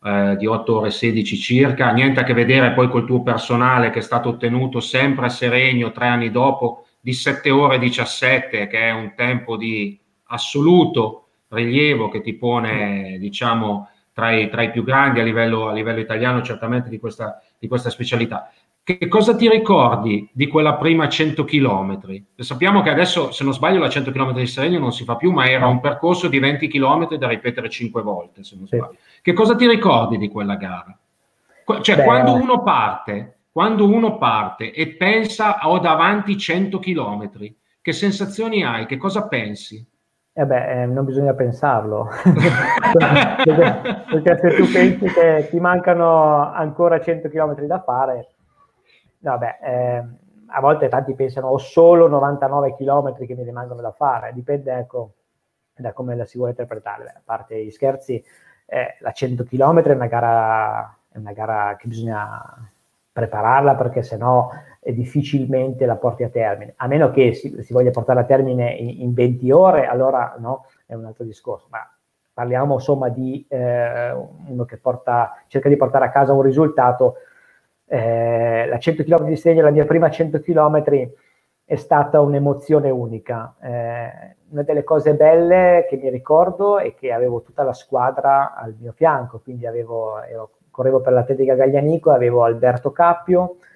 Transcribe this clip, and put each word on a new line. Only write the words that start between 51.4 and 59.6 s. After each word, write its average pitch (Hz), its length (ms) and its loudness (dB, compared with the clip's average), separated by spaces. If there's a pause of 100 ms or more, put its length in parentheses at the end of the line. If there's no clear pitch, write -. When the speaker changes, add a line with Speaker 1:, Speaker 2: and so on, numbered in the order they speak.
Speaker 2:
"Ho 135 100 2
solo 170 500 6
novantanove 139 680 0
chilometri 135 520 -4
che 123 80 -12
mi 123 80 -12
rimangono 120 380 -14
da 117 100 -10
fare", 120 420 -4
dipende, 135 440 -6
ecco, 120 360 -10 (640)
da 120 180 -10
come 123 220 -8
la 120 100 -6
si - 120 -16
vuole 123 140 -2
interpretare. 117 520 -12
Beh, 120 60 -20
a - 140 -20
parte 110 400 -10
gli 107 80 -14
scherzi, 135 520 -4 (420)
eh, - 340 -6
la - 120 -8
cento 123 320 -6
chilometri 147 480 2